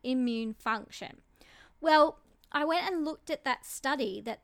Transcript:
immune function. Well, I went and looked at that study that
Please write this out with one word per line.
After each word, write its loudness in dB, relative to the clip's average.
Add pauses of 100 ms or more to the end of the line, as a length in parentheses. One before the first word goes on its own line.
immune -2
function. -8 (580)
Well, 6 (340)
I 0
went 0
and -2
looked -8
at -4
that -2
study -4
that -8